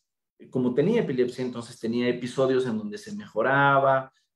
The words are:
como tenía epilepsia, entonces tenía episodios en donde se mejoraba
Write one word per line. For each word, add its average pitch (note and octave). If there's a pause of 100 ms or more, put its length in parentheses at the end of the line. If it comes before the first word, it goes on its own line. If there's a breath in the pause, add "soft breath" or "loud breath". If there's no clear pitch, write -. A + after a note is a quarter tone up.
(500)
como B2
tenía G3+
epilepsia, B2+
entonces A#2+
tenía A#2+
episodios B2+
en A2+
donde G#2
se G#2
mejoraba C3+ (240 soft breath)